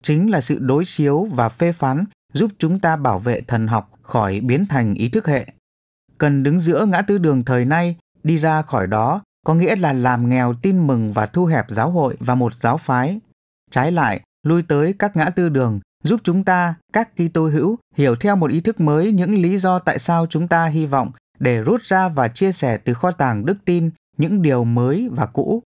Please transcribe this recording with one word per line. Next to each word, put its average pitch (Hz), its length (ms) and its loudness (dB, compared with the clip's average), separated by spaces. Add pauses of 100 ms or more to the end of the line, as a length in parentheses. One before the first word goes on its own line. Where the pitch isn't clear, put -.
chính 170 280 2
là 175 100 2
sự 139 180 -2
đối 135 260 0
chiếu 156 480 0
và 120 160 0
phê 170 240 -2
phán 143 320 -2 (280)
giúp 202 260 0
chúng 175 220 0
ta 160 160 0
bảo 127 220 -2
vệ 113 220 -2
thần 113 260 -2
học 110 240 -2 (120)
khỏi 101 380 -2
biến 127 260 0
thành 120 280 0
ý 120 140 -2
thức 214 180 -2
hệ. 143 200 0 (720)
Cần 143 240 2
đứng 147 180 2
giữa 165 260 0
ngã 190 160 0
tư 202 160 0
đường 143 260 2
thời 123 200 0
nay, 170 320 0 (280)
đi 160 120 2
ra 156 260 2
khỏi 113 240 -2
đó, 117 360 0 (240)
có 156 80 2
nghĩa 185 220 2
là 165 160 0
làm 123 360 0
nghèo 123 260 2
tin 180 320 0
mừng 113 260 0
và 107 140 0
thu 180 180 -2
hẹp 156 240 0
giáo 113 220 -2
hội 156 300 -2
và 123 140 -2
một 123 200 0
giáo 120 240 -2
phái. 143 420 -2 (500)
Trái 139 220 0
lại, 120 280 -2 (260)
lui 170 160 2
tới 160 360 0
các 208 180 -2
ngã 160 140 0
tư 175 180 0
đường, 123 320 0 (240)
giúp 214 180 0
chúng 185 220 0
ta, 180 300 0 (180)
các 226 240 -2
Kitô 165 320 0
hữu, 156 300 0 (180)
hiểu 139 200 2
theo 202 200 0
một 160 140 0
ý 156 100 0
thức 220 200 -4
mới 160 320 2
những 196 300 2
lý 185 160 0
do 185 200 0
tại 170 200 -2
sao 165 280 0
chúng 165 220 -4
ta 165 180 2
hy 156 200 -2
vọng 135 240 0 (280)
để 123 240 0
rút 208 200 0
ra 190 260 2
và 139 200 0
chia 190 240 0
sẻ 123 240 -2
từ 120 180 -2
kho 175 160 -2
tàng 123 360 -2
đức 196 180 -2
tin 175 260 0 (260)
những 175 260 0
điều 131 220 2
mới 123 480 0
và 120 140 -2
cũ. 226 420 -4